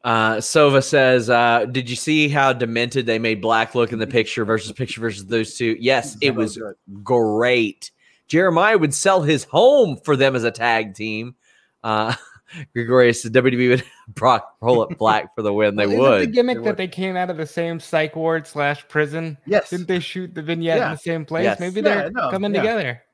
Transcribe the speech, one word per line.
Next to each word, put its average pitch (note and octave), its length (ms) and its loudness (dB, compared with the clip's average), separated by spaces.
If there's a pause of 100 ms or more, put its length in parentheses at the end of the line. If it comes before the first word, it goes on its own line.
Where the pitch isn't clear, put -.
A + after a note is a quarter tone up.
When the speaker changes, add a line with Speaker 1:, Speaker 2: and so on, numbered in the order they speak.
Speaker 1:
Uh, A2 340 0
Sova C3+ 460 4
says, B2+ 460 2
uh, A#2 360 4
"Did B2 240 -6
you B2+ 60 -6
see D3+ 320 0
how C#3 260 2
demented A#2+ 520 -2
they A2+ 140 0
made A2 200 -2
Black A2+ 360 0
look A#2 160 0
in A2+ 80 -6
the G#2+ 80 -4
picture A#2 360 -2
versus G#2+ 280 -2
picture A#2+ 300 -8
versus G2 260 -8
those A2 280 -4
two?" A2+ 240 -2
Yes, A#2+ 420 0
it C#3 100 2
Speaker 2:
That A2+ 40 -4
was A2 220 -4
Speaker 1:
was G#2 160 -12 (160)
Speaker 2:
good. G2+ 140 -18
Speaker 1:
great. A2+ 880 0 (360)
Jeremiah F#3 500 2
would D#3 160 2
sell F#3+ 280 2
his D3 220 0
home A3 540 4
for D3+ 180 0
them C3+ 200 2
as A#2 80 0
a A2+ 80 0
tag A2+ 440 -2
team. A2 400 -8 (480)
Uh, A2 320 0 (280)
<laughs> E3 300 -18
Gregorius A#2+ 480 2
says, A#2 80 -10
"W B2+ 220 4
W B2 160 0
E - 80 4
would B2+ 80 -4 (140)
<laughs> - 180 -20
Brock A#2+ 440 0
roll A#2 220 2
up - 160 -4
Black A2 380 0
for A2 80 -6
the G#2 100 0
win." G#2 220 2
They G#2 100 2
Speaker 3:
Well, G2+ 120 0
isn't C3+ 120 4
Speaker 1:
would. A#2 120 4
Speaker 3:
the E2+ 60 0
gimmick B3 300 0
Speaker 2:
They A3+ 60 -8
Speaker 3:
that A3 80 0
Speaker 2:
would. - 60 -6
Speaker 3:
they F#3+ 100 -6
came F#3 280 -6
out F3+ 140 -4
of E3 80 -8
the D#3 80 -6
same E3+ 340 -6
psych D#3 360 -2
ward D#3+ 320 -2
slash C#3+ 400 -4
prison? D3+ 580 -4
Speaker 2:
Yes. G3+ 240 0
Speaker 3:
Didn't F3+ 180 -8
they F3+ 120 -2
shoot F3+ 340 -10
the E3+ 80 -10
vignette E3 360 -2
Speaker 2:
Yeah. A#3+ 80 0
Speaker 3:
in D3 80 -4
the D3 40 -8
same E3 280 -6
place? D#3+ 180 -4
Speaker 1:
Yes. G3+ 160 0
Speaker 3:
Maybe F#3 220 -6
Speaker 2:
Yeah, G3+ 140 2
Speaker 3:
they're - 160 -4
Speaker 2:
no, A#3+ 200 -4
Speaker 3:
coming G3+ 240 -4
Speaker 2:
yeah. F3+ 60 0
Speaker 3:
together. F#3 420 -4 (100)